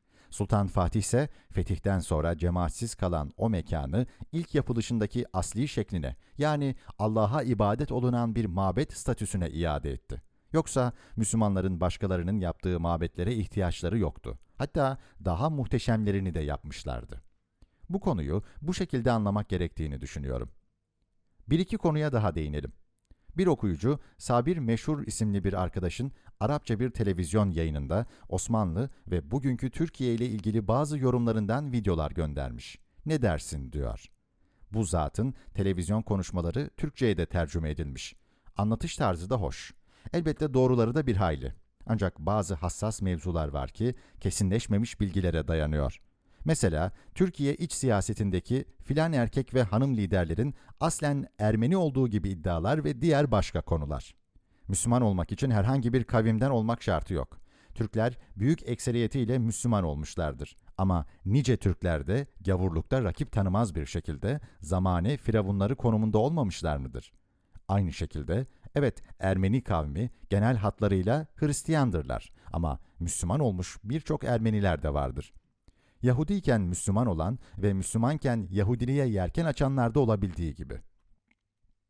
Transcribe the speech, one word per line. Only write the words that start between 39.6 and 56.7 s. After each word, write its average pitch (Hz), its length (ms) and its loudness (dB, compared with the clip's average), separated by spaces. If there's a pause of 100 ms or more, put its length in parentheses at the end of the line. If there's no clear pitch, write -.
Elbette 156 420 -2
doğruları 127 400 6
da 151 120 0
bir 113 100 2
hayli. 78 380 0 (320)
Ancak 98 320 0
bazı 98 360 0
hassas 92 480 -4
mevzular 82 460 -2
var 69 200 -4
ki 123 260 -2 (260)
kesinleşmemiş 104 800 0
bilgilere 87 480 0
dayanıyor. 76 520 0 (440)
Mesela 90 480 2 (220)
Türkiye 147 400 0
iç - 180 -4
siyasetindeki 104 920 0 (200)
filan 160 280 2
erkek 127 420 0
ve 127 80 6
hanım 117 340 2
liderlerin 95 580 0 (260)
aslen 147 460 0 (120)
Ermeni 110 380 4
olduğu 135 320 2
gibi 101 200 0
iddialar 92 560 0
ve 135 180 -2
diğer 147 280 4
başka 92 300 2
konular. 73 540 -4 (540)
Müslüman 120 340 2
olmak 95 300 2
için 131 180 0
herhangi 117 420 2
bir 123 120 2
kavimden 113 460 2
olmak 117 320 0